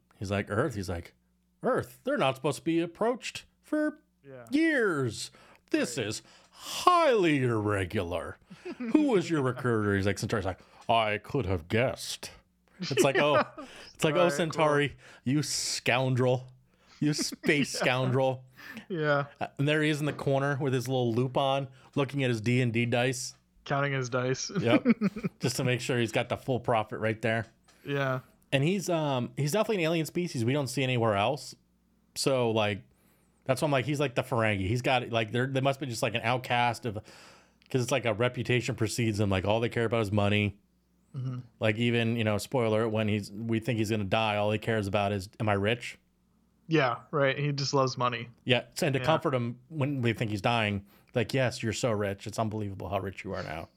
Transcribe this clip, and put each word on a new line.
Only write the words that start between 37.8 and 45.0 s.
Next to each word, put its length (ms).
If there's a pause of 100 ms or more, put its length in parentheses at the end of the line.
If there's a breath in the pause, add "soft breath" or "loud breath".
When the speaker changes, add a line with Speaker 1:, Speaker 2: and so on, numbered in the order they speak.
Speaker 1:
it's 100
like 140
a 80
reputation 600
precedes 460
him. 100
Like, 140
all 160
they 80
care 160
about 180
is 80
money. 460 (600)
Speaker 2:
Mm-hmm. 220 (220)
Speaker 1:
Like, 160
even, 400
you 80
know, 140
spoiler, 500
when 200
he's, 220
we 300
think 180
he's 120
gonna 140
die, 320
all 140
he 80
cares 300
about 240